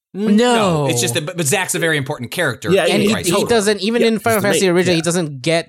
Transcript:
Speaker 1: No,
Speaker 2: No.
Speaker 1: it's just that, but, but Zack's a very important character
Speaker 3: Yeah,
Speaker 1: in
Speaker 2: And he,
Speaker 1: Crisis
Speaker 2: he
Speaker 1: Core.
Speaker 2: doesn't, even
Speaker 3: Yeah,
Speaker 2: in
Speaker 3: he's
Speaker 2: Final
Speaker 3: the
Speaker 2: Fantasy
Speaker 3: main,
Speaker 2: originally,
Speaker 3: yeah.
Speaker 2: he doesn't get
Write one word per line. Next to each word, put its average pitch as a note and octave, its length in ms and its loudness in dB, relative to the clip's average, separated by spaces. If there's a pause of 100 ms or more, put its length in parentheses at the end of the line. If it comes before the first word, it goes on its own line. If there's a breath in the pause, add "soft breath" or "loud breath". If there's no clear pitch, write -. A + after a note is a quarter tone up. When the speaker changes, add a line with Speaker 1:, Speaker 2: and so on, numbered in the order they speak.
(140)
Speaker 1:
No, G3+ 140 -4
Speaker 2:
No. G#3 600 2
Speaker 1:
it's B2 140 -2
just E3 140 -2
that, D#3+ 100 -4
but, F3+ 120 -10
but E3+ 80 -2
Zack's F#3 300 -2
a F3 40 -4
very D#3+ 180 0
important C3 340 -6
character D#3 400 -4
Speaker 3:
Yeah, F#3 140 2
Speaker 1:
in - 80 2
Speaker 2:
And - 100 0
he, G#3 80 2
Speaker 1:
Crisis G#3+ 220 -2
Speaker 2:
he - 80 2
Speaker 1:
Core. - 80 -2
Speaker 2:
doesn't, G#3 320 2
even A3+ 200 0
Speaker 3:
Yeah, A#3 60 4
Speaker 2:
in A3+ 80 2
Speaker 3:
he's G3+ 60 -6
Speaker 2:
Final A3+ 180 0
Speaker 3:
the G3+ 80 0
Speaker 2:
Fantasy G3 200 2
Speaker 3:
main, E3+ 80 2
Speaker 2:
originally, F3+ 180 2
Speaker 3:
yeah. - 40 2
Speaker 2:
he D#3+ 40 -2
doesn't D#3 400 -4
get D#3+ 280 -2